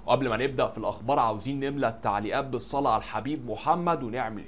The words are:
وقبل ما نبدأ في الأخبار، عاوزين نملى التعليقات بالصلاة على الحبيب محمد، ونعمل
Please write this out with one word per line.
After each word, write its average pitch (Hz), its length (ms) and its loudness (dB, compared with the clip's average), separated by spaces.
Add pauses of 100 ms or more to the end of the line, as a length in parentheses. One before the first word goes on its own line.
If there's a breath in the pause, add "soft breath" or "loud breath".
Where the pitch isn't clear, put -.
وقبل 127 220 2
ما 110 80 2
نبدأ 123 300 0
في - 120 -6
الأخبار، 110 400 0
عاوزين 120 420 0
نملى 139 280 0
التعليقات 107 560 0
بالصلاة 131 460 0
على 110 100 4
الحبيب 120 500 -4
محمد، 160 520 2
ونعمل 113 460 -4